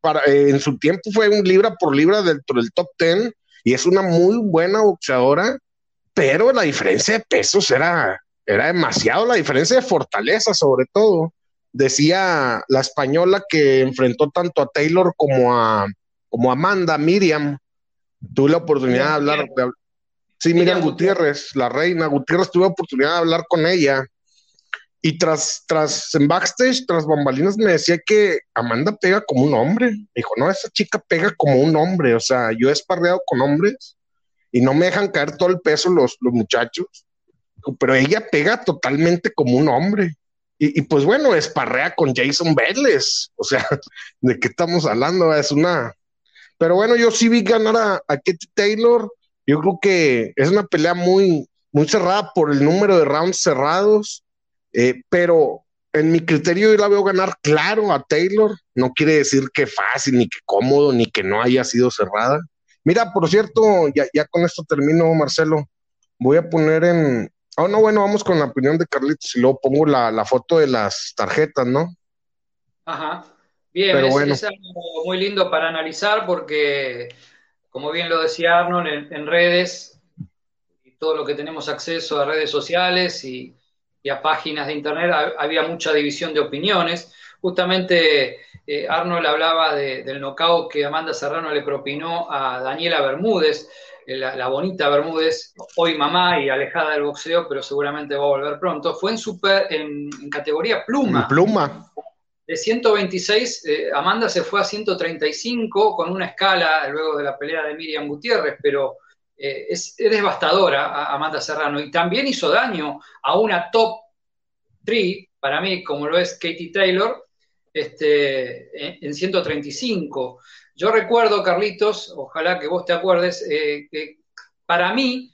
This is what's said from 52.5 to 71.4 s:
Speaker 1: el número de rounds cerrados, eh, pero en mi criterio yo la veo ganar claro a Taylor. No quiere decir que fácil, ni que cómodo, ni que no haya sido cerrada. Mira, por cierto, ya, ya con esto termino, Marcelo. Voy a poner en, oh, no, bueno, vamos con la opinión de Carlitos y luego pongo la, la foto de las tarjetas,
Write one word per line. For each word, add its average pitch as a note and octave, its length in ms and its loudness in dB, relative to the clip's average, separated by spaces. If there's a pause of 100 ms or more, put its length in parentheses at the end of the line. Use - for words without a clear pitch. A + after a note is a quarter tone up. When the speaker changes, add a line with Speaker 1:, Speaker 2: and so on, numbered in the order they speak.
Speaker 1:
el C#3+ 140 4
número F#3 340 4
de D3+ 60 6
rounds D#3 360 -2
cerrados, F3+ 840 0 (480)
eh, B2 360 2
pero E3+ 520 2 (320)
en D#3 180 2
mi E3 80 4
criterio E3+ 520 2
yo G#3+ 60 6
la G#3 120 2
veo G3+ 140 4
ganar F#3+ 380 0
claro F#3 500 0
a C#3 120 0
Taylor. G3 520 2 (200)
No B2+ 180 0
quiere D#3 200 2
decir C3+ 400 2
que C#3+ 120 0
fácil, B2+ 520 -2
ni A#2+ 100 4
que - 180 -14
cómodo, C#3 460 2
ni A#2 140 2
que G#2+ 180 -4
no G2+ 180 -2
haya B2 220 2
sido B2 260 2
cerrada. A2 500 0 (440)
Mira, F3+ 300 2
por E3 160 0
cierto, G#3 680 4
ya, C#3+ 180 2
ya D3 120 2
con F3 180 0
esto E3+ 240 -2
termino, D#3+ 480 4
Marcelo. D#3 500 0 (540)
Voy C3+ 180 4
a E3+ 100 0
poner D#3+ 360 2
en, D3+ 480 2 (260)
oh, E3 100 2
no, G#3 120 0
bueno, G#3+ 220 4
vamos G#3 220 0
con F#3 140 2
la D3 80 2
opinión C3+ 320 0
de E3 80 0
Carlitos C#3+ 500 -4
y B2+ 40 0
luego C3 200 4
pongo C#3 280 2
la, B2 240 2
la A2 140 -2
foto C3 340 0
de D3+ 80 4
las A2+ 480 -2
tarjetas, C3+ 500 -2